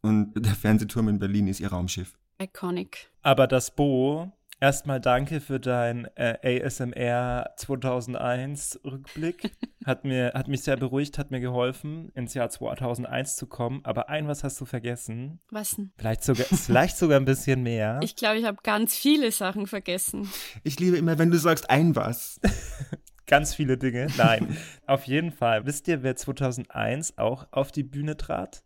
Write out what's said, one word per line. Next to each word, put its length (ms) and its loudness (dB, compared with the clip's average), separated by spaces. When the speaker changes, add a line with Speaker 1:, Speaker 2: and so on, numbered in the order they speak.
Speaker 1:
und 340 4
der 180 2
Fernsehturm 540 2
in 100 2
Berlin 300 2
ist 120 -2
ihr 100 -4
Raumschiff. 500 -6
Speaker 2:
Iconic. 720 -8
Speaker 3:
Aber 240 6
das 280 0
Bo 560 2
erstmal 380 2
danke 400 2
für 180 -4
dein, 460 0
äh, 260 0
A 220 2
S 160 -4
M 140 -4
R 640 -2
zweitausendeins 1300 -4
Rückblick. 680 -6
Speaker 2:
<laughs> 180 -18
Speaker 3:
Hat 200 -2
mir, 280 0
hat 140 -4
mich 160 -2
sehr 140 2
beruhigt, 400 -2
hat 140 -6
mir 100 -4
geholfen, 760 -4
ins 180 -6
Jahr 160 -2
zweitausendeins 840 -4
zu 120 -8
kommen. 360 -4
Aber 240 -4
ein 220 -4
was 160 -4
hast 160 -6
du 40 -8
vergessen? 760 -8
Speaker 2:
Was 240 -6
denn? 220 -8
Speaker 3:
Vielleicht 260 -2
sogar, 220 2
<laughs> 200 0
vielleicht 300 4
sogar 240 6
ein 60 2
bisschen 380 2
mehr. 380 0
Speaker 2:
Ich 140 -4
glaub, 200 0
ich 100 0
hab 180 -4
ganz 320 0
viele 380 4
Sachen 340 -4
vergessen. 640 -6
Speaker 1:
Ich 160 -4
liebe 160 6
immer, 220 2
wenn 140 6
du 60 6
sagst, 320 2
ein 280 6
was. 420 -4
Speaker 3:
<laughs> 440 -14
Ganz 260 6
viele 240 0
Dinge. 300 -2
Nein. 380 4
<laughs> 160 -14
Auf 160 2
jeden 300 -2
Fall. 320 2
Wisst 240 -4
ihr, 140 0
wer 120 0
zweitausendeins 1000 -4
auch 340 -2
auf 220 -2
die 100 -2
Bühne 320 -6
trat? 500 -8